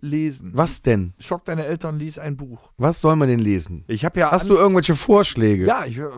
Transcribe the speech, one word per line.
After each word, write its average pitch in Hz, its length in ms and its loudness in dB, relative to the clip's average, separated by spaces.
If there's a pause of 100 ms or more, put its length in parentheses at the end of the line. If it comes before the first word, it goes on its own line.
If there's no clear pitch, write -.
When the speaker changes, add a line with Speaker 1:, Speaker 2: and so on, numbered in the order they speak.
Speaker 1:
lesen. 147 520 -4
Speaker 2:
Was 160 280 -2
denn? 95 360 0
Speaker 1:
Schock - 280 -8
deine 165 180 -6
Eltern, 156 340 -6
lies 151 200 -10
ein 151 180 -8
Buch. 127 400 -18
Speaker 2:
Was 151 240 0
soll 156 160 4
man 143 120 2
denn 120 100 2
lesen? 92 480 -2
Speaker 1:
Ich 110 180 -6
hab 180 100 -2
ja 160 160 2
Speaker 2:
Hast 180 120 2
Speaker 1:
an- 190 60 -6
Speaker 2:
du 202 80 6
irgendwelche 185 380 4
Vorschläge? 113 720 2
Speaker 1:
Ja, 208 220 0
ich, 117 100 -10
äh, 143 80 -10 (140)